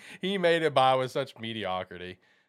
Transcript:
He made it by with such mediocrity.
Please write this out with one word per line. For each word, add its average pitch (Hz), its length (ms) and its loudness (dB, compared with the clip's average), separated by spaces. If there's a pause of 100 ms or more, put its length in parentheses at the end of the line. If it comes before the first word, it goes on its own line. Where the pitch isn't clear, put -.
(220)
He 196 160 -4
made 170 260 2
it 151 100 0
by 131 220 6
with 127 160 -2
such - 260 -6
mediocrity. 92 800 -8 (320)